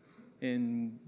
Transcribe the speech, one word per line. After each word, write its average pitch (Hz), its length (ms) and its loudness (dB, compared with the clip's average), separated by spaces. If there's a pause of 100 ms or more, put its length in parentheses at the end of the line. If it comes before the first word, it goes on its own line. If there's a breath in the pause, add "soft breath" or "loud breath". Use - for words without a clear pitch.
(400 loud breath)
And 117 680 2